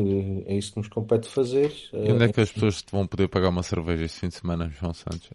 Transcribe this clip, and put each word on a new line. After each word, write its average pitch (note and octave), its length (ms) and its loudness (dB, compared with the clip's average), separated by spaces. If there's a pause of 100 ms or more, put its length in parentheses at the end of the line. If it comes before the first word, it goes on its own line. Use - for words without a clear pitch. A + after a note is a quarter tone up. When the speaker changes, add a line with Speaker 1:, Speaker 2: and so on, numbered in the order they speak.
(480)
Speaker 1:
é G2 80 -2
isso G2+ 160 -2
que - 80 -10
nos G#2 80 -4
compete A2+ 400 0
fazer. C3+ 420 2 (220)
Speaker 2:
E G#2+ 220 0
onde A#2 100 4
é A2+ 80 4
que - 80 0
Speaker 1:
Ah, A2 40 6
Speaker 2:
as G2+ 80 0
pessoas A2 300 0
te - 100 -16
vão G2 140 0
poder F#2+ 220 0
pagar F#2 220 2
uma F2+ 120 0
cerveja E2+ 440 -2
este - 160 -8
fim F#2 80 -2
de - 60 -10
semana, E2+ 340 -4
João E2+ 240 -6
Santos? - 420 -10